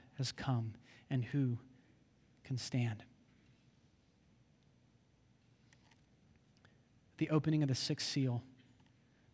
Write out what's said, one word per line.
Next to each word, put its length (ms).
has 140
come, 420
and 140
who 340
can 140
stand?" 460
The 120
opening 320
of 80
the 60
sixth 340
seal, 340